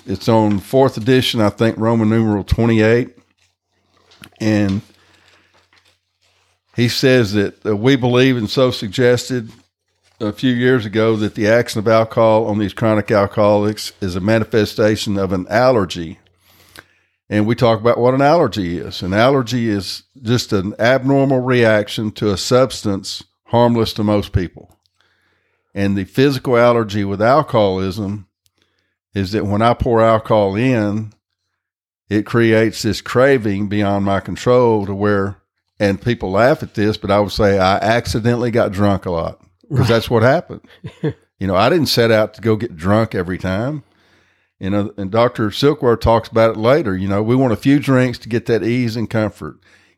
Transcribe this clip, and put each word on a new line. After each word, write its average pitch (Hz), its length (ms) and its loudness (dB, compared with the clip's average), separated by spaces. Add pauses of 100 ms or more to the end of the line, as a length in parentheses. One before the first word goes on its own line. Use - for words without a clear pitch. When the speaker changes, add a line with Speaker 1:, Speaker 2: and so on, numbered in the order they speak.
Speaker 1:
it's 110 220 -6
on 110 300 2
fourth 135 380 0
edition, 123 440 0
I 104 100 2
think, - 260 -2
Roman 113 320 0
numeral 107 360 0
twenty-eight, 117 720 2 (1200)
and 104 400 0 (2000)
he 120 120 2
says 123 440 2
that, 101 320 -4
uh, 104 120 -2
"We 131 200 2
believe 123 400 2
and 107 140 -4
so 127 200 0
suggested 123 800 -2 (720)
a 107 120 -4
few 127 200 0
years 123 340 2
ago 110 300 0
that 104 180 -4
the 107 140 -2
action 117 300 0
of 104 100 -2
alcohol 113 580 2
on 107 120 -2
these 101 140 -4
chronic 110 380 0
alcoholics 104 880 0
is 90 140 -6
a 92 60 -6
manifestation 107 960 0
of 95 140 -2
an 92 160 -4
allergy." 98 720 -2 (1080)
And 104 160 0
we 117 120 0
talk 113 240 2
about 117 180 2
what 123 160 2
an 135 80 0
allergy 113 560 0
is. - 240 -10
An 92 100 -4
allergy 120 560 0
is 101 360 -6 (180)
just 117 300 -2
an 101 260 -2
abnormal 135 600 2
reaction 110 720 0
to 107 180 -2
a 92 60 -2
substance - 880 -2 (220)
harmless 120 480 2
to 110 100 -4
most 104 280 0
people. - 460 -6 (960)
And 98 240 0
the 95 60 -2
physical 131 520 0
allergy 113 480 2
with 98 160 -6
alcoholism 104 1080 0 (840)
is 98 200 -4
that 101 140 -2
when 101 160 0
I 120 120 4
pour 113 280 0
alcohol 107 520 2
in, 110 600 -2 (920)
it 104 180 -2
creates 113 560 2
this 104 180 -2
craving 110 680 0
beyond 101 360 -2
my 98 160 0
control 113 640 0
to 98 80 -6
where, 98 440 -2 (420)
and 101 200 0
people 113 300 -4
laugh 117 320 2
at - 120 -14
this, 104 220 0
but 98 140 -6
I 101 80 2
would 104 140 -2
say 98 260 2
I 92 200 2
accidentally 117 720 -2
got 107 220 0
drunk 98 320 0
a 92 60 -6
lot, 82 300 -6 (280)
'cause 135 120 -2
Speaker 2:
Right. 123 80 2
Speaker 1:
that's 113 220 0
what 113 120 2
happened. 131 380 0 (420)
Speaker 2:
<laughs> 151 120 -6 (240)
Speaker 1:
You 95 80 -6
know, 92 100 0
I 110 140 4
didn't 165 160 2
set 117 240 2
out 107 240 2
to - 60 -20
go 110 160 0
get 95 200 -10
drunk 104 380 0
every 90 240 -4
time. 113 440 -6 (760)
You 95 120 -6
know, 101 260 -2
and 95 140 -8
Doctor 113 400 0
Silkworth 135 500 0
talks 117 300 0
about 113 220 2
it 98 40 -10
later. 113 400 0
You 98 120 -4
know, 98 140 -2
we 117 140 0
want 127 160 2
a 98 40 0
few 139 220 2
drinks 127 420 0
to - 100 -18
get 117 160 -4
that 110 160 0
ease 117 340 -2
and 117 140 -6
comfort, 107 460 -6 (420)